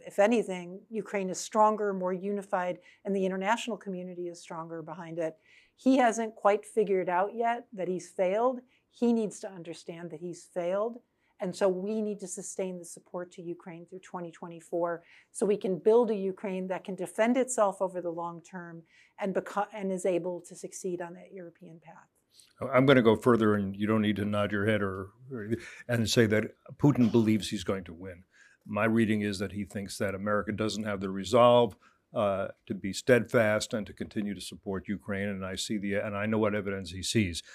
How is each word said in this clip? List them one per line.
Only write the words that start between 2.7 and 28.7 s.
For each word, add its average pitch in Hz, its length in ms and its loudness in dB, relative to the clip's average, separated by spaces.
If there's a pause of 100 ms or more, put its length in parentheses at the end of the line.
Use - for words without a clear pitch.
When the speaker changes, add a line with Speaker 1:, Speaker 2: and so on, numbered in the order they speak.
Speaker 1:
and 196 100 -2
the 190 120 0
international 196 500 -2
community 180 540 -8
is 170 100 -14
stronger 165 420 -10
behind 165 380 -10
it. 160 160 -2 (400)
He 262 220 4
hasn't 226 380 2
quite 208 300 2
figured 190 440 0
out 185 260 2
yet 233 380 -2
that 180 160 -6
he's 180 180 -4
failed. 233 540 0 (300)
He 240 200 2
needs 226 300 0
to 196 100 -10
understand 170 600 -12
that 160 100 -12
he's 175 320 -10
failed. 202 460 -2 (440)
And 180 120 -4
so 196 120 4
we 202 360 0
need 208 160 -4
to 190 80 -12
sustain 185 500 -8
the 170 80 -14
support - 460 -12
to 190 100 -18
Ukraine 170 460 -12
through 185 140 -16
twenty 175 280 -10
twenty-four 170 720 -4 (300)
so - 120 -2
we 202 140 2
can 190 220 -2
build 226 320 6
a 214 40 0
Ukraine 185 520 -6
that 175 160 -6
can 190 100 -8
defend 220 420 0
itself 220 460 0
over 180 180 -4
the 170 120 -4
long 170 320 -8
term 170 400 -14 (360)
and 196 140 -4
beco-, 196 400 -2
and 196 180 -4
is 185 140 -4
able 175 360 0
to 175 140 -20
succeed 175 460 -8
on 175 140 -12
that 180 180 -20
European 170 500 -18
path. 165 120 -20 (760)
Speaker 2:
I'm 131 140 6
gonna 135 160 8
go 110 140 8
further, 110 400 6
and 98 200 -2
you 101 120 -2
don't 110 160 2
need 107 140 2
to 101 80 -2
nod 104 260 0
your 104 160 0
head 107 160 2
or, 98 260 -6 (220)
or, 110 180 -10 (380)
and 117 200 0
say 113 200 6
that 107 240 2 (260)
Putin 127 340 4
believes 110 380 4
he's 98 140 -6
going 95 220 -4
to 90 80 -16
win. 90 300 -14 (440)
My 104 180 0